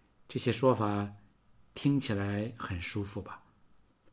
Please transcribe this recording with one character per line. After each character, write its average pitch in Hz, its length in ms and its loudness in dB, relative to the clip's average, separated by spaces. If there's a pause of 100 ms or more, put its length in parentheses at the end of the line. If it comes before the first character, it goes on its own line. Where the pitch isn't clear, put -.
(280)
这 123 120 -4
些 123 120 0
说 117 240 6
法 101 360 0 (640)
听 143 260 2
起 117 140 0
来 101 420 -2
很 90 240 -4
舒 101 240 -4
服 98 160 -8
吧？ - 240 -12 (680)